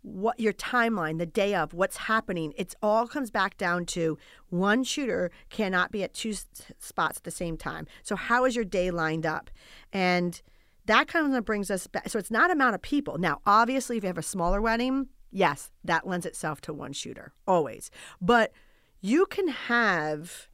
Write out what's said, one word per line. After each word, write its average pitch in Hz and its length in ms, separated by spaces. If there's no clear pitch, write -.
what 202 360
your 214 120
timeline, 202 640
the 170 80
day 202 280
of, 156 180
what's 185 240
happening. 185 600
It's - 260
all 220 240
comes 262 240
back 196 260
down 175 300
to 160 320
one 202 340
shooter 190 480
cannot 185 440
be 202 100
at - 100
two - 180
s-, 196 140
spots - 380
at - 40
the - 80
same 165 260
time. 156 300
So 202 140
how 247 280
is 247 120
your 233 80
day 185 260
lined 160 340
up? 156 240
And 180 500
that 247 200
kind 302 260
of 240 120
brings 208 260
us 190 160
back. - 220
So 214 100
it's 202 140
not 302 180
amount 262 240
of - 80
people. 285 340
Now, 175 300
obviously, 233 500
if 202 60
you 190 60
have 175 100
a 156 40
smaller 185 380
wedding, 247 460
yes, 170 400
that 165 240
lends 180 180
itself 156 360
to 156 120
one 135 180
shooter, - 400
always. 147 420
But 226 300
you 269 260
can 392 200
have 175 1080